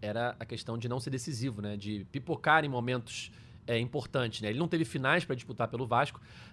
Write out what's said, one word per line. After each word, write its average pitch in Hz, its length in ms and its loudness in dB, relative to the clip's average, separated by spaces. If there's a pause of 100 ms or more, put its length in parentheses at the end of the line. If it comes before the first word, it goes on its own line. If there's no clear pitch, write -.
era 113 380 0
a 117 60 -10
questão 117 340 -6
de 117 100 -4
não 123 120 -2
ser 120 100 -6
decisivo, 123 500 -2
né? 104 160 -4
De 101 360 -4
pipocar 151 520 4
em 147 40 0
momentos, 123 640 -2 (340)
é, 117 120 4
importantes, 120 640 0
né? 104 80 2
Ele 113 80 0
não 165 100 2
teve 160 160 2
finais 147 400 2
pra 143 100 -2
disputar 120 340 -2
pelo 117 180 -4
Vasco, 120 340 4 (320)